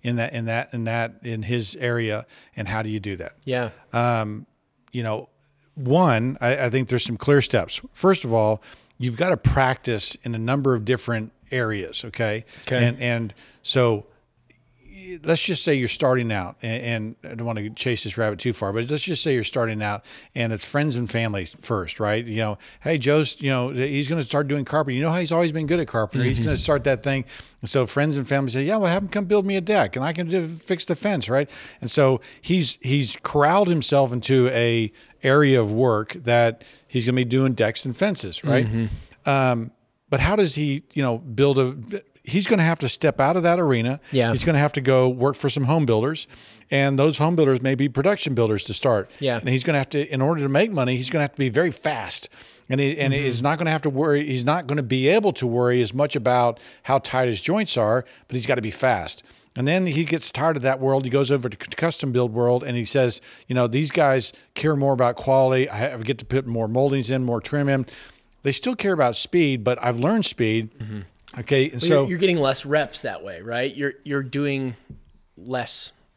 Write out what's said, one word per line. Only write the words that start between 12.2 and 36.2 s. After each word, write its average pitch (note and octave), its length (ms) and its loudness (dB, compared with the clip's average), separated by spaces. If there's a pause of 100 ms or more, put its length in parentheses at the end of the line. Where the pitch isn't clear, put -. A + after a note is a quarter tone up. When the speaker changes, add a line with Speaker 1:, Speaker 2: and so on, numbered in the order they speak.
Speaker 2:
Okay. B2+ 240 0
Speaker 1:
And, B2 160 -2
and A#2 320 -4 (280)
so A#2 440 0 (840)
y-, F#3 320 -16
let's D#3+ 200 0
just E3+ 220 -2
say D#3+ 100 2
you're B2 140 0
starting B2+ 440 0
out, F#2 300 -4
and, A2+ 600 -6
and - 100 -14
I - 20 -12
don't A#2 120 -8
wanna A2 240 -6
chase A#2 340 -2
this G#2 120 -6
rabbit G#2+ 220 0
too A#2+ 160 -2
far, G2 180 -4
but A#2 180 -4
let's D3+ 140 -2
just F3 180 -2
say D3 120 2
you're A2+ 100 0
starting A2+ 380 -2
out, G#2 220 -4 (300)
and A#2 180 -2
it's G#2+ 120 -4
friends C#3+ 320 -2
and A#2+ 140 -4
family G#2+ 340 -2 (160)
first, F#2+ 400 -4
right? G#2+ 240 0
You A2 120 -6
know, G#2+ 220 -2 (220)
"Hey, D#3+ 180 -2
Joe's, C#3+ 420 0
you C#3 100 -2
know, B2+ 200 0
he's C#3+ 380 -2
gonna D#3+ 140 -2
start C#3+ 260 0
doing C#3+ 160 -2
carpentry. C#3 320 -2
You C3+ 60 -2
know D#3+ 80 0
how F3 100 0
he's D#3+ 120 -2
always E3 200 2
been D#3 140 -4
good E3+ 140 0
at D3 80 -4
carpentry? A#2 400 0
He's C3+ 100 0
Speaker 2:
Mm-hmm. A#2 80 0
Speaker 1:
gonna C#3+ 100 0
start C#3 280 0
that C3+ 180 0
thing." C3+ 220 -2 (360)
And A2 80 -10
so B2+ 180 2
friends D3 300 0
and C3+ 100 -4
family C#3 240 0
say, C3+ 140 -2
"Yeah, G3 120 0
well, G3 140 2
have F#3+ 120 0
him G3 60 -6
come G3+ 180 -2
build G3+ 200 4
me G3 100 0
a F#3+ 40 0
deck, E3+ 360 2
and C3 80 -2
I E3 80 -2
can E3+ 160 -4
do, E3+ 180 0
fix E3+ 400 -6
the F3 100 0
fence," F3+ 320 -2
right? C#3 220 0 (300)
And A#2+ 100 -6
so C3 300 4 (200)
he's, E3+ 400 0
he's C3 420 0
corralled E3+ 460 4
himself C#3 440 2
into B2+ 360 4
a A#2 420 2 (320)
area C#3 380 6
of G#2+ 100 2
work A2 440 2
that A#2+ 500 2 (240)